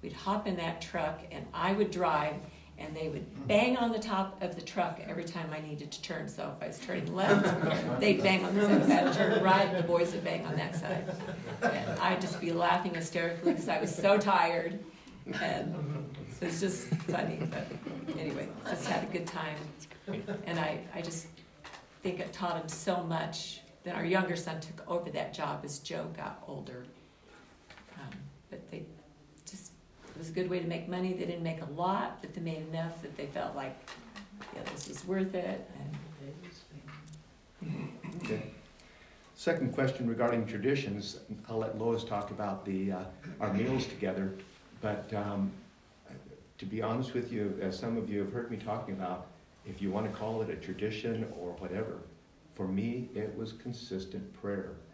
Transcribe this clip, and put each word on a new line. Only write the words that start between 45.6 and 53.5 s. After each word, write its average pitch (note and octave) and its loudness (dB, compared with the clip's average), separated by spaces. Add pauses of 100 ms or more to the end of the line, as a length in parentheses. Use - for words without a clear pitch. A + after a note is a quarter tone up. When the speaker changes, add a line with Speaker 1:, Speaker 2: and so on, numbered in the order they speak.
Speaker 2:
to F#2+ -8
be G#2+ -2
honest A#2 0
with A#2+ 0
you, G2+ 0
as F#2+ 0
some A#2 0
of G#2+ 0
you G#2 0
have F#2+ -2
heard A#2+ -4
me A2+ -2
talking G#2 -4
about, F2+ -4 (400)
if G2 -6
you F#2+ 2
wanna G#2+ 0
call A2 -2
it G#2+ -2
a G2 -4
tradition G#2+ -2 (160)
or F2+ -4
whatever, F#2+ -4 (560)
for F#2+ -2
me, A#2 0
it G#2 -4
was A2 -6